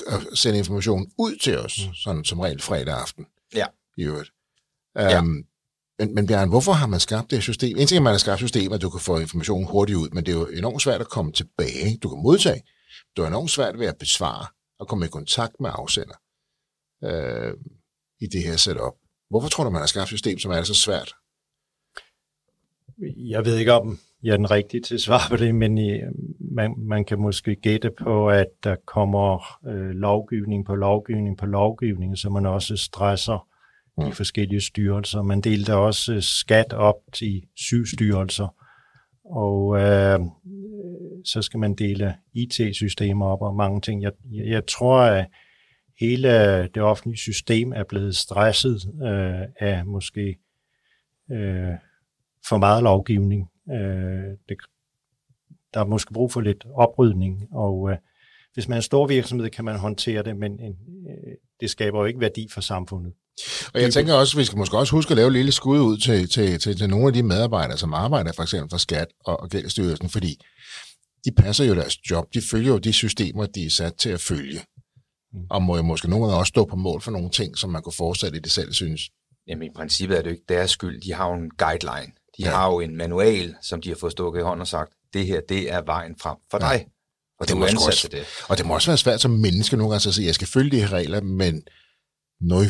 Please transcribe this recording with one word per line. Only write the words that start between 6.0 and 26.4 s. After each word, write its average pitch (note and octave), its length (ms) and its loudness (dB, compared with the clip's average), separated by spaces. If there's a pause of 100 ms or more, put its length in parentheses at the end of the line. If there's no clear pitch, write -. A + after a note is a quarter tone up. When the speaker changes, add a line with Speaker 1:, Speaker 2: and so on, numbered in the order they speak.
Speaker 1:
men G#2 120 2
Bjørn, G2 220 4
hvorfor C3+ 240 4
har D3 140 4
man A2 140 0
skabt A2 300 -2
det C3 80 0
her G#2 40 -2
system? A#2 360 -2
En C#3+ 80 4
ting - 100 2
er, - 40 6
at - 20 6
man A#2 100 6
har G2 60 4
skabt G2 240 0
et B2 60 -2
system, F#2+ 240 0
at G2 100 -4
du F#2 80 -2
kan - 100 -8
få E2+ 180 0
informationen E2+ 480 -2
hurtigt G2+ 320 2
ud, D#2 120 -2
men E2+ 160 -4
det F2+ 80 0
er D#2+ 40 0
jo E2 80 -2
enormt A2 360 -4
svært A#2 180 0
at A#2 80 -8
komme D#2 240 -4
tilbage. E2 720 -4
Du - 60 -4
kan C#2+ 140 -10
modtage. C3+ 400 4 (540)
Du F2+ 60 0
er D#2+ 40 -2
enormt B2 240 -4
svært A#2 280 -2
ved A#2 80 -2
at E2+ 100 -4
besvare D2 500 -4 (320)
og B2 100 -14
komme G2 180 -2
i - 20 -2
kontakt F#2+ 520 -4
med A#2 120 -6
afsender, - 420 -6 (920)
øh, A#1 500 -6 (640)
i G#2+ 60 -8
det F#2+ 160 -4
her E2 140 -4
setup. C2+ 380 -2 (360)
Hvorfor A2+ 180 0
tror D#3 160 -4
du, A#2 60 -2
man E2+ 120 -2
har E2 40 -4
skabt G2 160 -2
et F#2 60 -6
system, G2+ 300 -4
som G2 120 -6
er E2+ 120 0
så G2+ 120 -2
svært? F#2 380 0 (2000)
Speaker 2:
Jeg A2 280 -2
ved A2+ 140 4
ikke, A2+ 140 6
om A2 260 4 (240)
jeg A2 100 2
er G2+ 40 6
den G2+ 140 4
rigtige G#2 320 2
til A#2+ 120 -8
at A#2 60 -2
svare A#2+ 300 2
på A#2+ 60 2
det, A#2 180 4
men A2 240 4
i, G#2+ 120 2 (640)